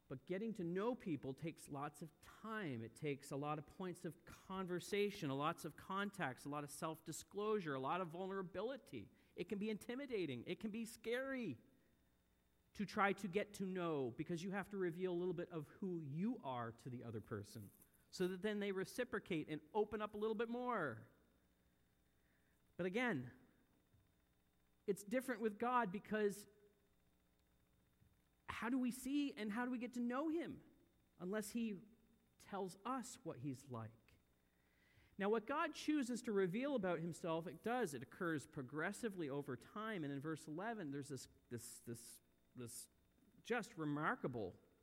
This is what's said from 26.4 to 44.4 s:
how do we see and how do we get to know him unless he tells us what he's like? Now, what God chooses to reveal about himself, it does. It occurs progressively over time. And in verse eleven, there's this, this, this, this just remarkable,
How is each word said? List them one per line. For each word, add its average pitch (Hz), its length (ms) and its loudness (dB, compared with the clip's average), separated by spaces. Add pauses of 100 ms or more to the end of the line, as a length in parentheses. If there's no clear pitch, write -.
how - 220 -2
do 262 100 6
we 247 120 4
see 285 480 2
and 214 120 0
how 240 140 2
do 254 60 2
we 247 80 2
get 240 160 -4
to 240 60 0
know 247 280 4
him 302 280 0 (640)
unless 208 300 0
he 226 240 0 (760)
tells 185 340 -2
us 247 380 -2
what 151 200 -6
he's 135 280 -4
like? 113 200 -4 (1300)
Now, 202 120 4
what 214 160 4
God 311 280 2
chooses 262 480 2
to 226 100 0
reveal 208 440 4
about 180 240 4
himself, 165 460 0
it 135 180 -8
does. 220 300 2
It 120 80 -4
occurs 165 440 0
progressively 160 840 -2
over 139 280 0 (160)
time. 208 300 -2
And 139 80 0
in 139 80 -2
verse 156 260 -2
eleven, 180 460 -2
there's 139 160 -2
this, 135 200 -6 (220)
this, 117 360 -6
this, 117 120 -4 (580)
this 120 320 -8 (560)
just - 320 0
remarkable, 147 800 2 (280)